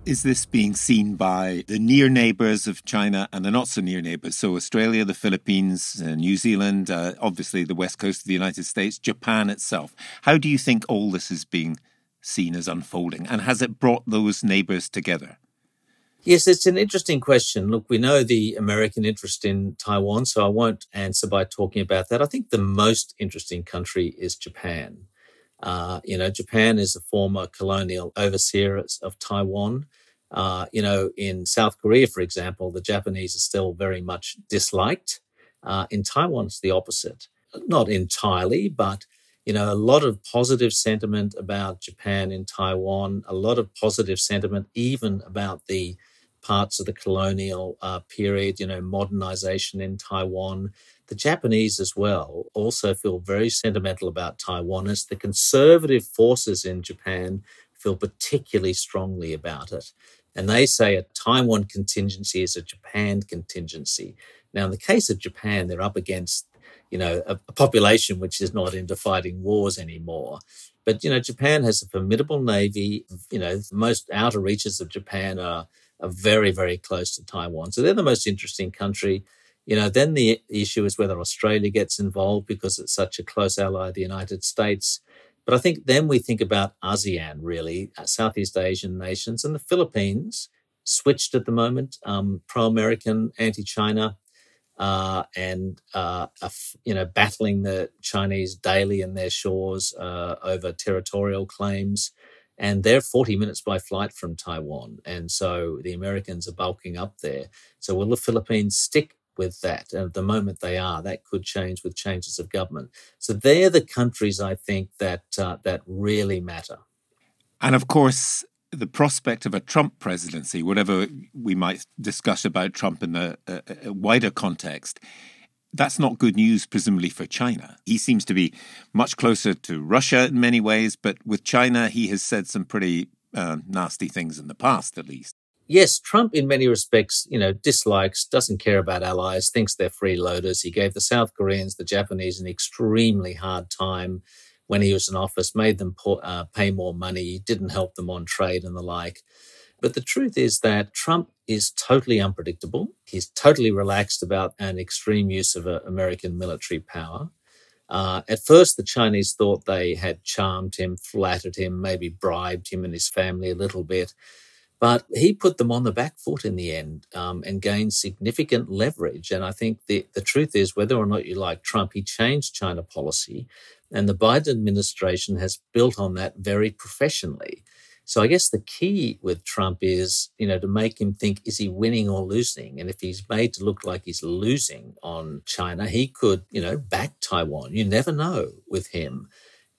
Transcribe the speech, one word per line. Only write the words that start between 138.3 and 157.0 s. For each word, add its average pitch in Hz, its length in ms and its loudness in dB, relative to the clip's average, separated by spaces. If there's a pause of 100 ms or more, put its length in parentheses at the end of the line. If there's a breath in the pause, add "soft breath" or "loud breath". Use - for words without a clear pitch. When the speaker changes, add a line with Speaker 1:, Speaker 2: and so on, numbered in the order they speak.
Speaker 2:
care 101 200 4
about 90 240 -2
allies, 92 460 -2
thinks 110 260 0
they're 90 140 0
freeloaders. 90 760 0
He 85 80 -6
gave 101 220 0
the 101 80 -8
South 117 320 2
Koreans, 98 420 0
the 92 80 -10
Japanese, 95 560 -2
an 92 80 -8
extremely 107 840 0
hard 92 360 -6
time 92 540 -4 (440 soft breath)
when 101 140 2
he 98 120 6
was 95 160 0
in 95 80 -4
office, 92 360 -2
made 107 240 4
them 90 220 -4
po-, 98 240 0
uh, 87 220 -6
pay 101 260 0
more 90 220 -4
money, 92 520 -6
didn't 95 240 -2
help 92 260 -4
them 90 140 -8
on 87 140 -8
trade 90 400 -2
and 90 140 -10
the 87 40 -8
like. 85 380 -8 (600 soft breath)
But - 120 0
the 131 80 -4
truth 254 360 -2
is - 240 2
that 104 320 0
Trump 170 360 0 (180)
is 107 240 0
totally 123 480 2
unpredictable. 98 720 -4 (120)
He's - 240 -8
totally 135 400 6
relaxed 98 540 0
about 95 340 -2
an 98 220 -6
extreme 101 500 0
use 95 240 0
of, 87 140 -6
uh, 87 180 -4
American 92 520 -4
military 87 420 -6
power. 87 500 -10 (600 soft breath)